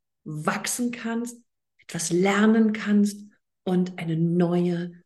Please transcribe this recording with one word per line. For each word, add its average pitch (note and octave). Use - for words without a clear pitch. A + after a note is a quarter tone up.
wachsen F#3+
kannst, A#3
etwas -
lernen G#3
kannst G#3
und F3+
eine E3
neue F3